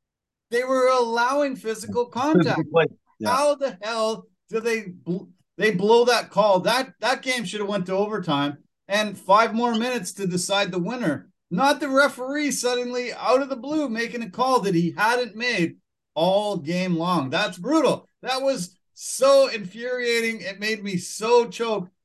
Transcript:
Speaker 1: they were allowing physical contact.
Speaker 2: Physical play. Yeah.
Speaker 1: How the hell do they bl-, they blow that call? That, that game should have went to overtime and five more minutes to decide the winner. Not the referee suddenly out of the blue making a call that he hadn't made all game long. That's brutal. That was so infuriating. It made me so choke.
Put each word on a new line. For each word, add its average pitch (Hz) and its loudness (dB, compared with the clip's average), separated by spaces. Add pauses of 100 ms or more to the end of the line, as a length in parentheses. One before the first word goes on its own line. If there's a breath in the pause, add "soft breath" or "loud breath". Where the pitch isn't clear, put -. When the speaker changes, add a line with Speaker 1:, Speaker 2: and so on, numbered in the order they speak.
(500)
Speaker 1:
they 240 0
were 254 2
allowing 254 2
physical 220 -4
contact. 240 2
Speaker 2:
Physical 160 -2
play. 165 4 (340)
Yeah. 214 -2
Speaker 1:
How 285 2
the 269 -4
hell 220 -4 (240)
do 220 -2
they 220 -2
bl-, 175 -8 (280)
they 208 2
blow 214 4
that 226 2
call? 196 4
That, 247 0
that 240 0
game 247 -4
should 208 -8
have 202 -4
went 196 -4
to 185 -4
overtime 175 -2 (280)
and 208 -2
five 208 4
more 233 0
minutes 233 -4
to 196 -6
decide 185 -2
the 185 -4
winner. 196 -4 (200)
Not 277 2
the 294 -4
referee 269 0
suddenly 247 -4
out 233 2
of 277 -4
the 262 -6
blue 285 -4
making 226 -6
a 220 -10
call 247 2
that 185 0
he 165 0
hadn't 226 0
made 214 -2 (380)
all 190 0
game 180 -2
long. 160 0
That's 185 -2
brutal. 240 0 (140)
That 262 -4
was 262 -4 (140)
so 269 4
infuriating. 226 -4
It 190 -10
made 208 -4
me 185 -4
so 233 2
choke. 208 -4 (160)